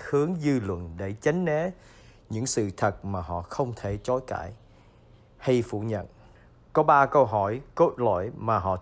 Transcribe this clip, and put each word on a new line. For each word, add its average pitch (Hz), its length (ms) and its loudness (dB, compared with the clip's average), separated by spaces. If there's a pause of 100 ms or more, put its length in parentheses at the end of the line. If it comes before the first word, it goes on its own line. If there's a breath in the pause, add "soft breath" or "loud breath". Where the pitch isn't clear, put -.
hướng 151 260 2
dư 143 240 0
luận 90 380 -6
để 98 240 -6
tránh 175 240 2
né 160 260 0 (580 soft breath)
những 110 160 -4
sự 110 320 0
thật - 280 0
mà 98 160 -4
họ 85 200 -6
không 123 400 -4
thể 101 220 -4
chối 127 240 0
cãi 90 240 -8 (840 soft breath)
hay 123 320 2
phủ 107 120 -4
nhận. 107 240 -4 (680 soft breath)
Có 156 100 4
ba 147 220 6
câu 135 200 4
hỏi 107 360 0 (140)
cốt 170 220 4
lõi 104 400 0
mà 110 200 0
họ 92 240 0